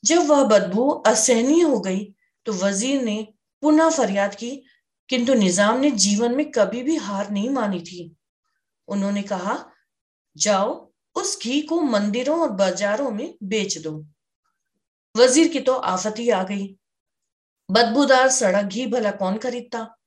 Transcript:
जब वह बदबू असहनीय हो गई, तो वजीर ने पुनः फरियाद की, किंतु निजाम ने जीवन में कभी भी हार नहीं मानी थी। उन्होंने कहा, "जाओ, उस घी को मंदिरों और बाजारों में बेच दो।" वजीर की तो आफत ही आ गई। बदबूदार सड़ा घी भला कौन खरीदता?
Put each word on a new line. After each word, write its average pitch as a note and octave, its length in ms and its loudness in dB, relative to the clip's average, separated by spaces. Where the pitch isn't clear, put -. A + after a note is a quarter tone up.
जब E4 220 2
वह C#4+ 160 4
बदबू G#3 460 2
असहनीय B3+ 720 2
हो C#4 180 2
गई, F#3+ 360 -6
तो A3 80 -6
वजीर G3+ 480 -2
ने G#3+ 260 -4
पुनः D#4 280 6
फरियाद G3+ 460 0
की, B3+ 300 -12
किंतु B3 240 0
निजाम G3+ 460 2
ने C#4+ 120 2
जीवन G#3+ 440 0
में D4 160 -4
कभी G#3+ 320 0
भी D#4 120 0
हार G3+ 340 -6
नहीं G#3 200 -4
मानी G#3 300 -2
थी। E3+ 360 -16
उन्होंने G3+ 340 -4
कहा, G3 480 -6
"जाओ, G3 540 -2
उस F#4+ 280 -6
घी C4+ 180 -2
को E4 200 -2
मंदिरों B3 580 0
और D#4+ 100 0
बाजारों G3+ 640 -2
में A3+ 320 -8
बेच G3 340 -4
दो।" D#3 300 -10
वजीर B3+ 300 6
की C#4 120 -2
तो B3+ 140 0
आफत G3+ 440 -4
ही A#3 120 -2
आ F#3+ 140 2
गई। G3 340 -8
बदबूदार B3+ 580 4
सड़ा G3+ 320 2
घी G3+ 260 -6
भला G#3+ 240 -2
कौन G3 260 -4
खरीदता? A#3 580 -10